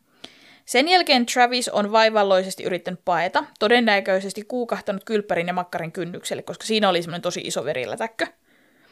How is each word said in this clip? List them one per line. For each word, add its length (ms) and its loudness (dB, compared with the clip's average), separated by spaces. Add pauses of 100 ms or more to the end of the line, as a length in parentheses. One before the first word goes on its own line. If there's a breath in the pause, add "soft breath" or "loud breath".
(640 loud breath)
Sen 220 2
jälkeen 380 4
Travis 440 2
on 220 -2
vaivalloisesti 720 4
yrittänyt 420 -6
paeta, 380 0 (160)
todennäköisesti 840 2
kuukahtanut 600 -6
kylppärin 440 -2
ja 60 -4
makkarin 380 -6
kynnykselle, 520 -8
koska 220 -12
siinä 240 2
oli 120 2
semmoinen 200 -8
tosi 200 -4
iso 240 -6
verilätäkkö. 640 -6 (640 soft breath)